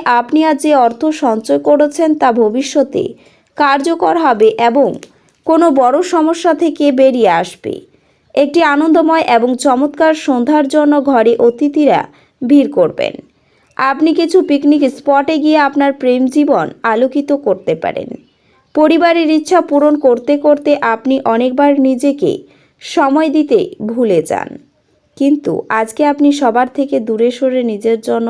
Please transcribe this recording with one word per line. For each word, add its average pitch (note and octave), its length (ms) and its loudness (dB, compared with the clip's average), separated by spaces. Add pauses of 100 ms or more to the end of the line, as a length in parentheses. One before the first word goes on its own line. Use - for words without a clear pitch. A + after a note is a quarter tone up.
(120)
আপনি A#3+ 320 0
আজ D#4 160 0
যে D4+ 160 0
অর্থ A#3 260 0 (140)
সঞ্চয় B3 460 -2
করেছেন D4 520 0
তা C#4+ 180 0
ভবিষ্যতে B3+ 720 -2 (540)
কার্যকর D#4+ 600 0
হবে A3+ 300 2 (200)
এবং A#3+ 200 2 (580)
কোনো D#4+ 260 2
বড় C4 320 2
সমস্যা E4 500 0
থেকে D#4 380 -2
বেরিয়ে B3 420 2
আসবে। E3+ 400 -6 (600)
একটি D4 300 0
আনন্দময় D#4+ 680 2
এবং A#3+ 260 2
চমৎকার D4 640 0
সন্ধ্যার C#4 480 0
জন্য D4 260 2 (100)
ঘরে A#3 360 2
অতিথিরা B3 600 2 (420)
ভিড় C4 280 2
করবেন। D#3 440 -2 (640)
আপনি C#4 380 0
কিছু E4 280 0
পিকনিক C#4+ 480 0
স্পটে C#4 480 0
গিয়ে D4+ 200 2
আপনার C#4 360 0
প্রেম B3+ 340 0
জীবন B3+ 380 0 (180)
আলোকিত B3+ 520 0
করতে F#3+ 380 -4
পারেন। - 340 -8 (680)
পরিবারের E4 560 2
ইচ্ছা D#4 320 0
পূরণ D4 360 2
করতে B3+ 400 0
করতে D4 340 0 (120)
আপনি A#3 300 -2 (120)
অনেকবার B3+ 540 0
নিজেকে C4 520 0 (500)
সময় D4+ 480 0
দিতে C#4+ 280 2 (300)
ভুলে A3+ 340 0
যান, - 280 -6 (680)
কিন্তু C#4+ 360 0 (180)
আজকে A3 340 -4
আপনি C#4+ 280 2
সবার B3+ 420 0
থেকে C#4 260 -4
দূরে A3+ 300 -2
সরে B3+ 340 -2
নিজের A3+ 360 -2
জন্য A#3 280 -4